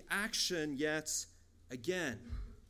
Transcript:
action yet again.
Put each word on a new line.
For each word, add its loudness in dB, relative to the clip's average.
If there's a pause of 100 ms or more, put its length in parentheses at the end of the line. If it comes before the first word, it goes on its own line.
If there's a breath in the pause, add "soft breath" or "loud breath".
action 2
yet 2 (440 soft breath)
again. 0 (520 loud breath)